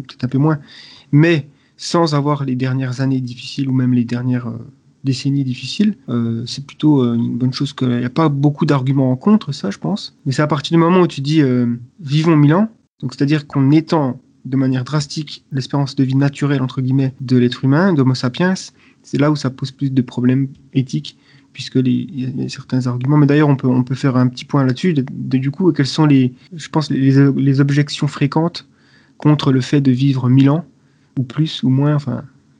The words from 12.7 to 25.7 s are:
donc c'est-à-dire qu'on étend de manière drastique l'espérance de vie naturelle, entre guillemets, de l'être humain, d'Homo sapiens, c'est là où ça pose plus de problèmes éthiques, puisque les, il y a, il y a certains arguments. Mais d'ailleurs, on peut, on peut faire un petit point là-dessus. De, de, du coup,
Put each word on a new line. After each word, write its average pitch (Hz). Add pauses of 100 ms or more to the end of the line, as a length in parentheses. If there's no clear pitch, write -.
donc 127
c'est-à-dire 147
qu'on 139
étend 156 (260)
de 131
manière 131
drastique 147
l'espérance 139
de 139
vie 131
naturelle, 139
entre 131
guillemets, 131
de 127
l'être 123
humain, 165
d'Homo 127
sapiens, 175 (480)
c'est -
là 147
où 151
ça 135
pose 135
plus 139
de 131
problèmes 127 (260)
éthiques, 135 (380)
puisque -
les, 127
il 123
y 127
a, 127
il 135
y 127
a 131
certains 127
arguments. 127
Mais 143
d'ailleurs, 147
on 139
peut, 131
on 127
peut 135
faire 127
un 127
petit -
point 139
là-dessus. 147
De, 127
de, 131
du 135
coup, 175